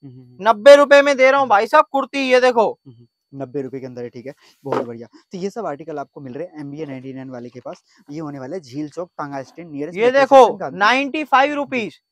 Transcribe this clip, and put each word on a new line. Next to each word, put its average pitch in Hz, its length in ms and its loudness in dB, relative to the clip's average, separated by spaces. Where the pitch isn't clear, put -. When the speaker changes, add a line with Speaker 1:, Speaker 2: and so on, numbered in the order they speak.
Speaker 1:
हम्म। 127 440 -8
Speaker 2:
नब्बे 226 260 8
रुपए 285 260 6
में 277 160 0
दे 262 140 4
रहा 277 80 2
हूँ 262 100 -2
भाई 214 180 2
साहब 302 240 4
कुर्ती, 269 400 -4
ये 254 80 4
देखो। 247 300 2
Speaker 1:
हम्म, 120 180 -20
नब्बे 135 260 -10
रुपए 131 180 -12
के 127 60 -16
अंदर 123 160 -14
है, 120 80 -12
ठीक 120 160 -20
है, 139 80 -16
बहुत 135 220 -6
बढ़िया। 117 220 -16
तो 202 60 -14
ये 185 120 -8
सब 180 160 -12
article 147 340 -10
आपको 139 220 -16
मिल 127 120 -16
रहे 151 140 -12
हैं 151 120 -20
एमबीए 143 260 -12
नाइनटी 131 280 -16
नाइन 131 160 -16
वाले 123 200 -16
के 123 100 -20
पास। 165 220 -18
ये 147 80 -14
होने 147 200 -12
वाला 135 160 -14
है 190 60 -12
झील 143 280 -12
चौक, 175 280 -14
टांगा 139 240 -10
स्टैंड, 170 300 -18
nearest 151 260 -10
Speaker 2:
ये 214 80 0
Speaker 1:
metro 254 140 2
Speaker 2:
देखो, 269 240 8
Speaker 1:
station 208 140 2
गांधी। 165 200 -10
Speaker 2:
नाइंटी 262 460 -2
फ़ाइव 277 300 2
रुपीज 240 460 -8